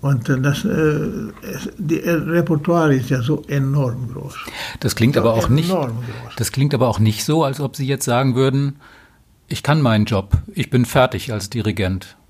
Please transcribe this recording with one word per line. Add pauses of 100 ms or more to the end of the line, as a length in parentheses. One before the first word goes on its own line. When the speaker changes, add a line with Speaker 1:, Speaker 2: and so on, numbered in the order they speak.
Speaker 1:
Und,
äh,
das,
äh, (720)
es,
die,
äh,
Repertoire
ist
ja
so
enorm
groß. (480)
Speaker 2:
Das
klingt
Speaker 1:
So
Speaker 2:
aber
auch
nicht,
Speaker 1:
enorm
groß.
Speaker 2:
das
klingt
aber
auch
nicht
so,
als
ob
Sie
jetzt
sagen
würden, (720)
„Ich
kann
meinen
Job, (160)
ich
bin
fertig
als
Dirigent. (140)